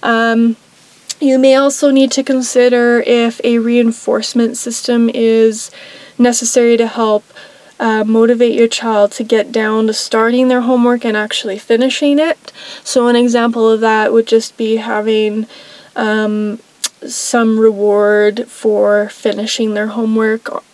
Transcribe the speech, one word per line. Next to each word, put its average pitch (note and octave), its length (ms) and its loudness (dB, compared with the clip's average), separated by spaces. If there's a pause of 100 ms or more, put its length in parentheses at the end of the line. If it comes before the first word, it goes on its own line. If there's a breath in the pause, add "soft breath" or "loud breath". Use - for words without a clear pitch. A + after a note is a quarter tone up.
Um, A3+ 520 0 (640)
you C4 180 2
may C4 160 6
also C#4 380 2
need C4+ 200 4
to C4 120 -2
consider B3 800 2
if A#3 380 0
a A#3 140 2
reinforcement A#3 960 0
system A#3 580 -2
is A3+ 560 0 (480 loud breath)
necessary A#3+ 580 2
to A3+ 120 0
help, A3 340 -2 (560 loud breath)
uh, A3 240 -2
motivate A3+ 520 2
your A#3 120 2
child A3 460 0
to - 100 -10
get A3 300 0
down A3 340 0
to A3 60 -2
starting A#3+ 560 0
their B3 140 2
homework A#3+ 420 2
and G#3+ 120 -2
actually G#3+ 400 -6
finishing C4 600 0
it. - 340 -4 (300 loud breath)
So A#3+ 240 0
an A#3+ 80 2
example A#3 560 2
of A3 100 2
that A3 320 0
would A3+ 140 2
just - 300 -2
be A3+ 200 -2
having, A3 680 -2 (480 loud breath)
um, G#3+ 640 -2 (480)
some A3+ 540 -2
reward G#3 880 2
for G#3 600 0
finishing G#3+ 680 -4
their G#3+ 140 -4
homework A3 840 -4